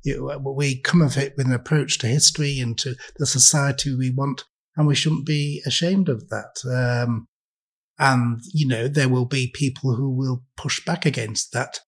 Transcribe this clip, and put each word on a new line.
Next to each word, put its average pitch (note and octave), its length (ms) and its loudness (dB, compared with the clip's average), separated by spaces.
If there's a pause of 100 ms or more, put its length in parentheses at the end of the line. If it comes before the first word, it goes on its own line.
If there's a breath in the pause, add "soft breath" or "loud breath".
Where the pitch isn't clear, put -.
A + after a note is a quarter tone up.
You, C#3 360 -6
we C3+ 400 -2
come E3+ 220 2
of C3+ 140 2
it C#3 200 -2
with C3+ 100 0
an B2+ 60 2
approach D3 460 0
to - 80 -2
history C#3+ 540 2
and A#2 180 -2
to B2+ 160 -6 (220 loud breath)
the C#3+ 100 -2
society C#3 680 2
we B2+ 200 -2
want, C3+ 320 -4 (320)
and D3+ 100 4
we C#3+ 80 4
shouldn't D#3 320 0
be D3 400 -2
ashamed F3 420 2
of A2+ 200 -2
that. - 360 -8
Um, B2 640 0 (720)
and, A#2+ 420 4 (120)
you D3 160 2
know, A#2 180 0
there C#3+ 220 2
will B2+ 160 2
be B2+ 280 -2
people C3 440 -2
who C3 200 -2
will C3 280 -2 (120)
push - 280 -6
back F3 200 -4
against A2+ 480 -2
that C3 360 -6